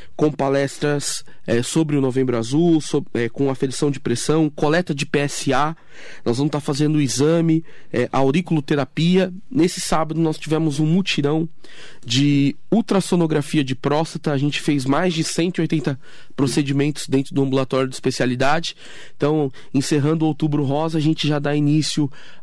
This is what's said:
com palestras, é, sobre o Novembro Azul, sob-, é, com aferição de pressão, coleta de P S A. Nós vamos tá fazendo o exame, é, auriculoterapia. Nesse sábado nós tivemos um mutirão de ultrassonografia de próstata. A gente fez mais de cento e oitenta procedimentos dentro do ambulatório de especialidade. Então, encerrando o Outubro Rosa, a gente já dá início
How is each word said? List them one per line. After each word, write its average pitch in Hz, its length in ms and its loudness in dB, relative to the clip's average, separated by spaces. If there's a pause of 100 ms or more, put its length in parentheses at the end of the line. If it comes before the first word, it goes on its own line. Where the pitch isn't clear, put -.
(160)
com 151 160 2
palestras, 139 920 -2 (240)
é, 117 160 2
sobre 151 320 0
o 139 60 2
Novembro 127 360 2
Azul, 151 420 4
sob-, 147 340 -2
é, 117 140 0
com 139 220 0
aferição 135 400 -2
de 143 100 -4
pressão, 151 500 0
coleta 160 440 0
de 143 120 -4
P - 140 -2
S 143 340 -2
A. 147 220 0 (480)
Nós 117 140 0
vamos 147 140 0
tá 147 80 -2
fazendo 151 380 0
o 151 40 4
exame, 160 600 2 (280)
é, 123 200 0
auriculoterapia. 156 1200 2 (160)
Nesse 175 320 0
sábado 160 380 0
nós 160 180 0
tivemos 156 420 0
um 156 60 2
mutirão 156 640 2 (560)
de 139 500 2 (160)
ultrassonografia 170 920 2
de 127 120 -2
próstata. 151 560 -2
A 143 60 0
gente 143 240 0
fez 143 240 0
mais 160 280 2
de 160 100 0
cento 175 340 -2
e 180 40 0
oitenta 156 380 0 (360)
procedimentos 143 720 0
dentro 135 260 0
do 139 80 2
ambulatório 135 460 0
de 131 80 -8
especialidade. 135 800 0 (400)
Então, 147 360 0 (220)
encerrando 151 520 2
o - 20 4
Outubro 151 360 0
Rosa, 156 340 0
a 156 40 2
gente 151 260 2
já 147 120 2
dá 143 160 0
início 147 560 2 (320)